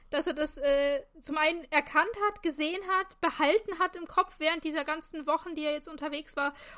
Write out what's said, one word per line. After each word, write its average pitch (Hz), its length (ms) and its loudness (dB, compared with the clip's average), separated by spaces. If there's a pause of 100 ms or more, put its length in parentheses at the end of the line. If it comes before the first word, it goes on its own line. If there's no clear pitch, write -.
(100)
dass 285 160 0
er 349 60 2
das, 302 260 -2
äh, 285 420 2 (220)
zum 302 160 -4
einen 320 320 2
erkannt 311 400 4 (180)
hat, 403 140 -4
gesehen 320 460 0
hat, 381 320 -2
behalten 339 580 2
hat 359 160 0
im 349 140 -10
Kopf 359 300 0
während 320 260 0
dieser 311 200 -2
ganzen 302 440 -6
Wochen, 330 260 -2
die 302 100 -4
er 294 80 0
jetzt 294 160 -6
unterwegs 294 480 -8
war 285 180 -2 (240)